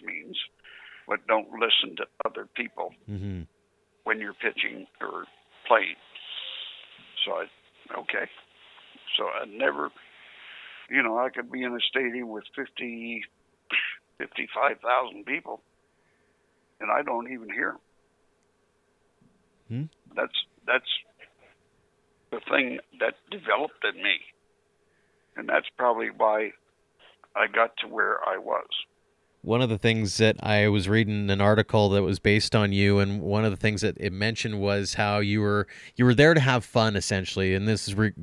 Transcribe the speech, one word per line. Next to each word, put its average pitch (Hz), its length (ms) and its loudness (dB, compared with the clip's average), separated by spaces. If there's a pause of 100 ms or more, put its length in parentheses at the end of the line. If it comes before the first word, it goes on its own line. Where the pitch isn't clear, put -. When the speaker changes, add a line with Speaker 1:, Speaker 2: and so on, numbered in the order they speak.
Speaker 1:
means, 90 340 -12 (680)
but - 200 -6
don't 110 220 0 (100)
listen - 380 0
to 107 100 -8 (180)
other - 300 -4
people 90 400 -8 (160)
Speaker 2:
Mm-hmm. 95 320 -8 (640)
Speaker 1:
when 220 160 -2
you're 208 140 -10
pitching - 520 -6 (140)
or 90 240 -10 (420)
playing. 98 300 2 (1300)
So 95 80 -6
I, 85 140 -6 (540)
okay. - 280 -6 (880)
So 104 120 -2
I - 180 -6
never, 139 440 -4 (1000)
you 131 120 2
know, 113 160 0
I 127 120 0
could 123 200 -10
be 131 140 -8
in 123 100 -4
a 117 140 -6
stadium 123 400 -2
with 107 160 -10 (100)
fifty, 117 680 -10 (920)
fifty-five - 640 -4
thousand 117 460 -2
people, 135 340 -8 (1200)
and 107 100 -4
I 131 120 2
don't 123 300 -6
even 113 180 -14
hear 117 200 -4
'em. - 80 -12 (1900)
Speaker 2:
Hmm. 131 480 -10
Speaker 1:
That's, 131 160 -6 (340)
that's 127 220 -2 (1400)
the - 100 -10 (100)
thing 131 280 0 (220)
that 113 140 -2 (160)
developed 135 540 -4
in 92 180 -4
me. 95 160 0 (1160)
And - 120 -12
that's - 180 0 (100)
probably 113 340 0
why 107 420 0 (840)
I 107 100 2
got 110 320 0
to 117 80 -6
where 107 420 -2
I 95 100 -2
was. - 280 -4 (760)
Speaker 2:
One 120 200 0
of 127 60 2
the 110 100 0
things 110 380 2
that 110 260 4
I 104 260 4
was 101 200 2
reading 104 420 2
an 98 100 2
article 104 500 6
that 98 120 4
was 92 160 0
based 107 380 4
on 104 160 4
you, 101 260 6
and 101 240 0
one 101 220 0
of 107 80 2
the 90 40 -4
things 107 260 -2
that 101 180 0
it 92 120 -2
mentioned 107 480 -2
was 101 340 0
how 104 260 2
you 104 220 2
were, 104 260 2 (260)
you 123 100 4
were 123 100 8
there 151 200 8
to 156 60 6
have 127 240 4
fun, 110 320 2
essentially. 95 580 0
And 98 140 0
this 107 180 0
is 98 80 -6
re-, 104 180 2 (100)